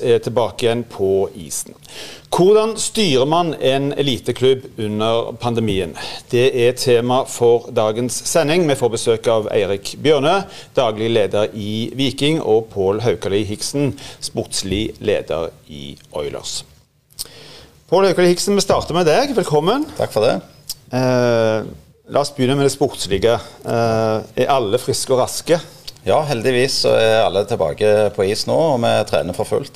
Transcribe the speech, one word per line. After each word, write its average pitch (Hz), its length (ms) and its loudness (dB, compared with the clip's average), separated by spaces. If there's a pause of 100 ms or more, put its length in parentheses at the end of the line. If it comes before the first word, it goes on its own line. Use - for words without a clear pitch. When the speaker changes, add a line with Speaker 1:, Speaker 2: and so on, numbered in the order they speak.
Speaker 1:
er 117 160 4
tilbake 113 460 -2
igjen 117 160 0 (100)
på 95 380 0 (100)
isen. - 380 -12 (580)
Hvordan 214 400 4
styrer 151 560 0
man 170 240 2
en 139 400 0
eliteklubb 127 720 0 (100)
under 110 640 -2
pandemien? 107 560 -2 (380)
Det 123 160 4 (160)
er 123 100 2
tema 123 460 2 (100)
for 120 400 2
dagens 117 460 -2 (100)
sending. 165 400 2
Vi 139 140 0
får 120 160 2
besøk 117 340 0
av 110 240 0
Eirik 98 380 -2 (100)
Bjørnø, 147 300 2 (420)
daglig 113 380 0
leder 104 420 2
i 110 400 -6
Viking, 139 480 0
og 110 320 2
Pål 98 320 0
Haukali 101 400 0
Hiksen, 123 460 -4 (260)
sportslig - 800 -4
leder 82 480 -2 (240)
i 69 220 -14 (180)
Oilers. 71 540 -8 (1300)
Pål 226 160 6
Haukali 175 240 4
Hiksen, 202 240 0
vi 196 80 2
starter 147 320 0
med 180 80 2
deg. 214 320 2
Velkommen. 185 480 2 (140)
Speaker 2:
Takk - 160 -4
for 107 100 2
det. 131 140 2 (580)
Speaker 1:
Eh, 120 720 2 (500)
la 135 60 2
oss 143 100 -4
begynne 131 240 0
med 143 80 2
det 139 80 2
sportslige. 113 600 0 (340)
Eh, 110 640 0 (160)
er 135 80 2
alle 120 260 0
friske - 320 -4
og 127 80 4
raske? 139 380 0 (500)
Speaker 2:
Ja, 110 220 4
heldigvis 127 560 0
så 123 100 4
er 110 300 4
alle 95 240 0
tilbake 92 400 0 (260)
på 98 160 0
is 107 160 -4
nå, 117 80 0 (220)
og - 80 -2
vi 117 80 2 (180)
trener 87 240 -2
for 107 140 -4
fullt, - 260 -4